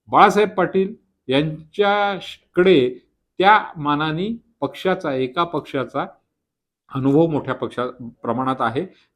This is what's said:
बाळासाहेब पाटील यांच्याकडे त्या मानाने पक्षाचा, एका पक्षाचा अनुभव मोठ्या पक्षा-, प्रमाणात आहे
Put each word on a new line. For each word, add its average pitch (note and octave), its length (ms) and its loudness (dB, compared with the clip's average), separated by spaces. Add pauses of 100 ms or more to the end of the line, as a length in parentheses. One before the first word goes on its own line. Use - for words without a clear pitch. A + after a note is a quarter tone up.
बाळासाहेब F#3+ 420 6
पाटील F#3+ 460 -2 (320)
यांच्याकडे F3 1600 0 (480)
त्या G3+ 280 4 (120)
मानाने D#3 640 -4 (200)
पक्षाचा, F3 520 -4
एका C3 300 -2
पक्षाचा C#3+ 640 -6 (880)
अनुभव C#3 340 2
मोठ्या C3 280 -4
पक्षा-, B2 540 -8 (120)
प्रमाणात B2+ 380 -2
आहे C3 280 -2 (280)